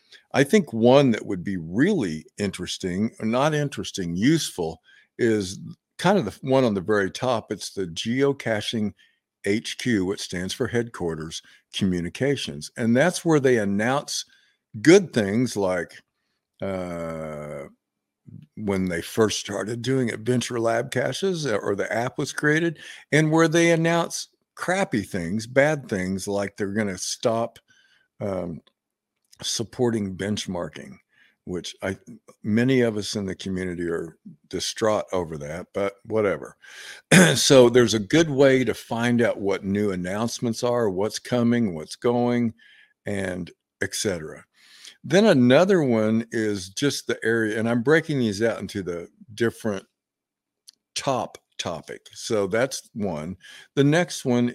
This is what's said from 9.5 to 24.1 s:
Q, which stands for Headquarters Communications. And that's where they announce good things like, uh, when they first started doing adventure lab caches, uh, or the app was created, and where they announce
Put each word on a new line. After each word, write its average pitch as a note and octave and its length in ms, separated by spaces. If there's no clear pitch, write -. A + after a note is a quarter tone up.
Q, G#2+ 280
which F#2+ 160
stands F#2 320
for A#2+ 140
Headquarters E2+ 720
Communications. F2+ 1040
And A#2 220
that's E3+ 260
where D#3+ 160
they B2+ 180
announce G#2+ 680
good E3+ 320
things A2+ 420
like, F#2 460
uh, D#2+ 1040
when G2 300
they E2+ 160
first G#2+ 380
started G2+ 420
doing B2+ 300
adventure A#2+ 480
lab A#2 320
caches, D3 540
uh, G#2+ 120
or - 180
the F#2+ 180
app A#2+ 240
was - 160
created, D#3 460
and D#3 200
where D#3+ 160
they E3+ 240
announce E3 580